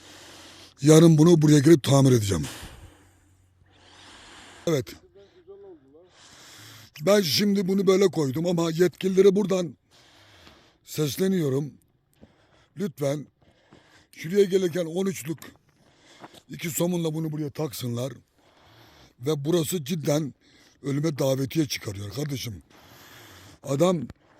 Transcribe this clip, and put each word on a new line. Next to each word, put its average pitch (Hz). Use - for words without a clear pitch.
yarın 156
bunu 165
buraya 151
girip 156
tamir 135
edeceğim. 101
Evet. 151
Ben 196
şimdi 190
bunu 196
böyle 190
koydum 156
ama 170
yetkililere 185
buradan 185
sesleniyorum. 151
Lütfen 143
şuraya 196
gelirken 180
on 170
üçlük 160
iki 147
somunla 170
bunu 160
buraya 151
taksınlar. 127
Ve 143
burası 165
cidden 147
ölüme 143
davetiye 135
çıkarıyor 101
kardeşim. 127
Adam 165